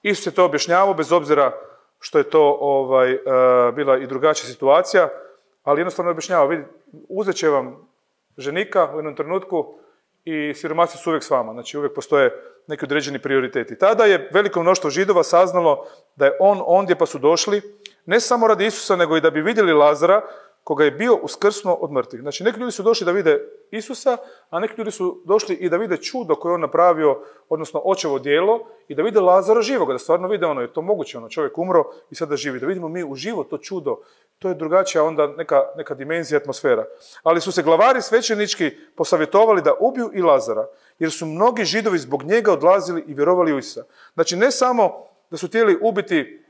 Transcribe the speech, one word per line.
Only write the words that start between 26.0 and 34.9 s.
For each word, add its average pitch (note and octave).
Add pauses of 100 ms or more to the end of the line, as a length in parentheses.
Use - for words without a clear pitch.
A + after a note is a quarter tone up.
koje E3
je F3
on E3+
napravio, D#3 (260)
odnosno D#3
očevo F3
djelo, E3 (280)
i D3+
da C#3+
vide G#3+
Lazara F#3+
živoga, G#3
da B2+
stvarno F3
vide F#3+
ono, C#3+
je A#2+
to D#3
moguće, F3
ono, A#2
čovjek -
umro F3 (260)
i -
sada D3
živi, C3
da B2+
vidimo F3
mi F3
uživo D3
to D3+
čudo, C#3+ (360)
to F#3+
je F#3
drugačija E3